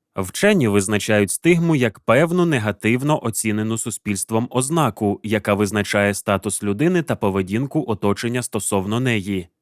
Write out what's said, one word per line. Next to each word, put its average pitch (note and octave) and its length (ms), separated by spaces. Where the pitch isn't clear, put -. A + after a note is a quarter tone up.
Вчені C3 520
визначають G#2 640
стигму E3 440
як B2 240
певну E3+ 460
негативно B2 760
оцінену A2 540
суспільством A2+ 720
ознаку, B2+ 720
яка G#2 300
визначає G2+ 600
статус G2 500
людини D3 400
та A2 120
поведінку G2 720
оточення A#2 540
стосовно G#2 580
неї. G2+ 480